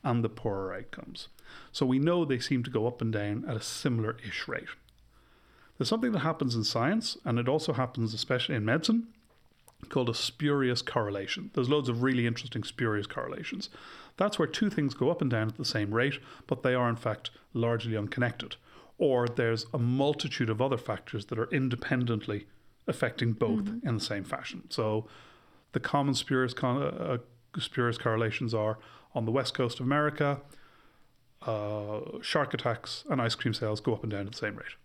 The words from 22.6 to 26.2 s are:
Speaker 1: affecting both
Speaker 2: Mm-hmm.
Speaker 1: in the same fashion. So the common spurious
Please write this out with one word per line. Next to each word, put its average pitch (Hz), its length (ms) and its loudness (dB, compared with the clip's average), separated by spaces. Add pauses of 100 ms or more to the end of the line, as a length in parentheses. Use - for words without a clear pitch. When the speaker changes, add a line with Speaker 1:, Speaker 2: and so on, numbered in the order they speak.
Speaker 1:
affecting 117 460 0
both 110 320 2
Speaker 2:
Mm-hmm. 110 240 -4
Speaker 1:
in 117 60 2
the 104 100 0
same 101 200 -4
fashion. - 460 -8
So 110 360 0 (680)
the 127 80 0
common 139 340 2
spurious 127 400 0